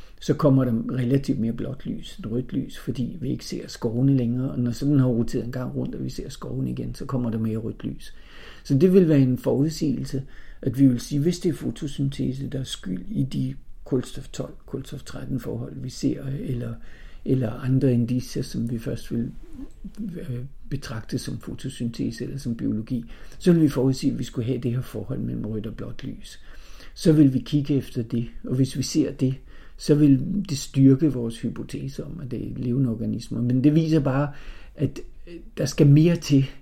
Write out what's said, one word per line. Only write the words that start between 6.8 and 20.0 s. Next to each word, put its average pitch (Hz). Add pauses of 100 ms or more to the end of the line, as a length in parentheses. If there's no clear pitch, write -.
så -
kommer 123
der 113
mere 110
rødt 110
lys. - (480)
Så 139
det 180
vil 185
være 147
en 127
forudsigelse, 135 (380)
at 120
vi 139
vil 120
sige, 143
hvis 175
det 185
er 147
fotosyntese, 135
der 131
er 135
skyld -
i 143
de 135 (280)
kulstof -
tolv, - (120)
kulstof -
tretten -
forhold, 117
vi 127
ser, 139
eller, 123 (520)
eller 127
andre 131
indicier, 123
som 117
vi 117
først 117
vil, 120 (720)